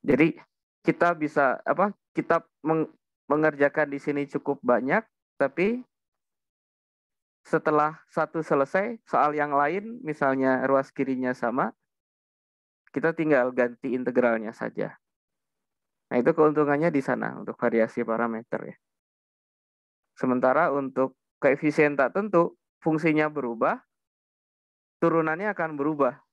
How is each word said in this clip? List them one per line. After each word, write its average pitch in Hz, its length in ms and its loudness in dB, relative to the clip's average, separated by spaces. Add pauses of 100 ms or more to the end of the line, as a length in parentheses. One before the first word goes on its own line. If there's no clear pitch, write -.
Jadi 147 320 2 (480)
kita 175 320 2
bisa, 147 480 0
apa, 180 280 0 (240)
kita 165 280 0 (200)
meng-, 160 280 0 (360)
mengerjakan 147 600 2
di 139 120 -8
sini 143 280 -4
cukup - 360 -6
banyak, 131 400 2 (320)
tapi 196 480 -2 (1600)
setelah 156 640 0
satu 160 320 -4
selesai, 180 640 0
soal 147 320 2
yang 147 160 -2
lain, 147 520 0
misalnya 135 640 0
ruas 135 240 2
kirinya 127 440 -4
sama, 135 400 -4 (1200)
kita 156 160 0
tinggal 151 400 0
ganti 120 400 -2
integralnya 120 640 0
saja. 107 400 -8 (1160)
Nah, 123 100 0
itu 160 140 2
keuntungannya 151 580 2
di 143 100 2
sana 120 360 -4
untuk 113 180 -10
variasi 117 460 0
parameter 113 720 -6
ya. - 20 -20 (1400)
Sementara 131 560 0
untuk 131 480 -4 (240)
koefisien 147 560 2
tak 131 160 0
tentu, 190 400 0 (320)
fungsinya 151 480 0
berubah, 135 480 -2 (1200)
turunannya 165 500 0
akan 160 220 -4
berubah. 143 480 -2 (120)